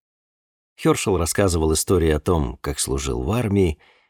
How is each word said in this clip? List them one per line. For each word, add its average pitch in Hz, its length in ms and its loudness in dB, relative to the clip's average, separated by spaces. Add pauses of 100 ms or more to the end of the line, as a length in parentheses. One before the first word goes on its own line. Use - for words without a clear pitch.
(840)
Хершел 131 340 0
рассказывал 82 560 2
истории 82 380 2
о 76 100 0
том, 73 400 0
как 71 200 -8
служил 67 420 -4
в 71 80 -4
армии, 101 480 0 (320)